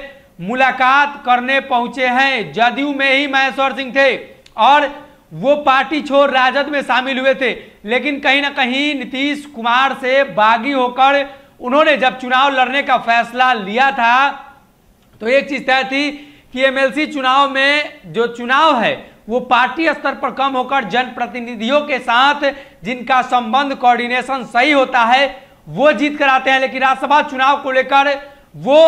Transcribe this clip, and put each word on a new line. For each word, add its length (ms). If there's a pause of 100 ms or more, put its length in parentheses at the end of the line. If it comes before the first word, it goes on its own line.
(420)
मुलाकात 840
करने 380
पहुंचे 440
हैं। 460
जदयू 400
में 180
ही 160
महेश्वर 480
सिंह 200
थे 200 (460)
और 280 (440)
वो 240
पार्टी 440
छोड़ 280
राजद 400
में 140
शामिल 360
हुए 160
थे, 160 (340)
लेकिन 340
कहीं 220
ना 100
कहीं 440
नीतीश 520
कुमार 460
से 320
बागी 460
होकर 540 (360)
उन्होंने 360
जब 220
चुनाव 320
लड़ने 320
का 160
फैसला 560
लिया 380
था, 360 (920)
तो 60
एक 220
चीज़ 140
तय 200
थी 260 (440)
कि 100
एमएलसी 440
चुनाव 420
में 580
जो 200
चुनाव 520
है, 160 (340)
वो 120
पार्टी 480
स्तर 260
पर 160
कम 220
होकर 320
जनप्रतिनिधियों 960
के 180
साथ 420 (420)
जिनका 400
संबंध, 520
coordination 720
सही 260
होता 300
है, 260 (400)
वो 240
जीत 280
कर 80
आते 240
हैं। 80
लेकिन 220
राज्यसभा 420
चुनाव 400
को 80
लेकर 440 (420)
वो 300